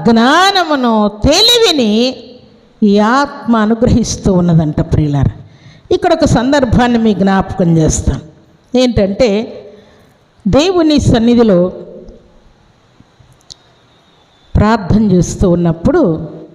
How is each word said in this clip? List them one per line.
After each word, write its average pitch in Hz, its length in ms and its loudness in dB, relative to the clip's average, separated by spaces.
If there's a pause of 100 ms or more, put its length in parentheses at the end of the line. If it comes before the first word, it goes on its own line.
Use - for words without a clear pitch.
జ్ఞానమును, 262 1000 0 (120)
తెలివిని 294 1000 0 (600)
ఈ 202 160 4
ఆత్మ 233 580 0
అనుగ్రహిస్తూ 220 760 0
ఉన్నదంట 170 480 0
ప్రియులారా. 143 500 -2 (600)
ఇక్కడ 349 220 0
ఒక 330 120 0
సందర్భాన్ని 247 760 0
మీ 220 140 2
జ్ఞాపకం 190 640 0
చేస్తాను. - 500 -2 (500)
ఏంటంటే, 220 840 0 (840)
దేవుని 311 520 2
సన్నిధిలో 226 720 2 (2750)
ప్రార్థన 208 560 0
చేస్తూ 180 380 0
ఉన్నప్పుడు 170 760 0 (260)